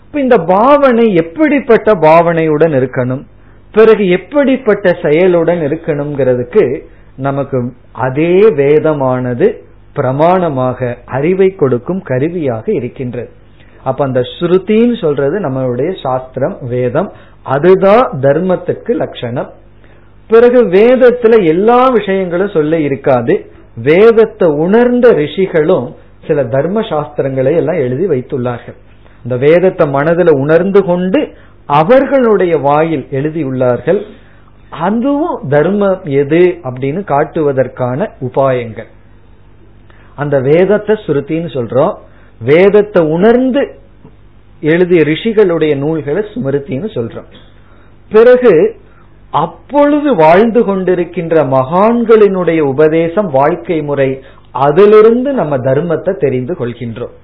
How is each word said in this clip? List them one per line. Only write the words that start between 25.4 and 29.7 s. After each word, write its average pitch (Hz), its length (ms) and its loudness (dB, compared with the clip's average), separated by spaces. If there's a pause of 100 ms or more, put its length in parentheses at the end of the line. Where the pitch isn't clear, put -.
சில 147 240 -2
தர்ம 160 360 -2
சாஸ்திரங்களை 139 720 -4
எல்லாம் 160 260 -2
எழுதி 131 260 -4
வைத்துள்ளார்கள். 123 720 -6 (420)
இந்த 123 160 -6
வேதத்தை 170 520 2